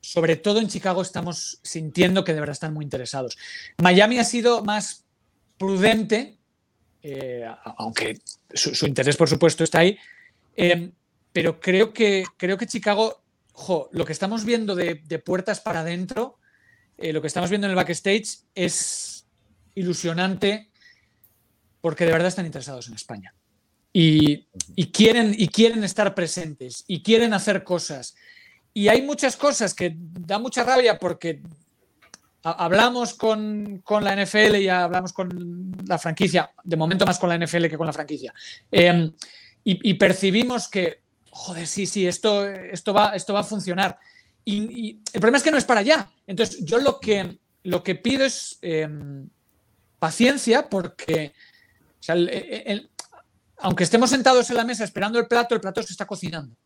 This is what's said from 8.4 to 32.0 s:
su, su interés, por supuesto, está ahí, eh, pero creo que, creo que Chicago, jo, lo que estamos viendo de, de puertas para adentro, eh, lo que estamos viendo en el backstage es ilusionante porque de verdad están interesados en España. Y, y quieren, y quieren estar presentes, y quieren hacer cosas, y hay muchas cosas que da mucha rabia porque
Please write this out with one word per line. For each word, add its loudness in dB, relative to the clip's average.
su, -4
su -2
interés, 0
por 4
supuesto, 2
está 2
ahí, 4
eh, 2
pero -2
creo 2
que, 2
creo -2
que -6
Chicago, -2
jo, -4
lo -2
que -8
estamos -4
viendo 0
de, -4
de -6
puertas -4
para -6
adentro, -6
eh, -6
lo -2
que -6
estamos -2
viendo -2
en 0
el 0
backstage -2
es -6
ilusionante -2
porque -2
de 4
verdad 4
están -4
interesados -12
en -16
España. -14
Y, 4
y -2
quieren, 6
y 2
quieren 4
estar -2
presentes, -8
y -6
quieren 4
hacer 0
cosas, -6
y 4
hay 6
muchas -2
cosas 0
que -4
da -8
mucha -4
rabia 4
porque -6